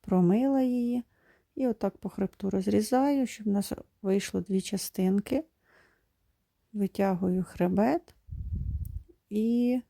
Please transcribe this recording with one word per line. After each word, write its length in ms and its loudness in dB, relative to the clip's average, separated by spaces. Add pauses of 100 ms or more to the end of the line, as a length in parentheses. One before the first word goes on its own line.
промила 600 4
її. 420 0 (520)
І 120 0
отак 300 -2
по 120 -10
хребту 400 -4
розрізаю, 760 2
щоб 200 -8
в 20 0
нас 240 0 (280)
вийшло 400 0
дві 200 0
частинки. 840 -2 (1300)
Витягую 720 0
хребет 720 0 (1120)
і 600 0